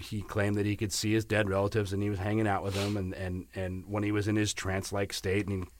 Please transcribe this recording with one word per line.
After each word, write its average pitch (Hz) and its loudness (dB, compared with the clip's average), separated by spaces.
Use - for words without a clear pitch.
he 107 -6
claimed 104 0
that 104 2
he 104 2
could 104 -2
see 107 0
his 110 4
dead 107 4
relatives, 101 2
and 98 0
he 104 0
was 98 -2
hanging 104 2
out 95 0
with 98 -2
them, 101 0
and, 95 -2
and, 92 -4
and 92 -6
when 104 -2
he 104 0
was 104 2
in 107 4
his 107 2
trance-like 98 -2
state, 98 0
and, 95 -2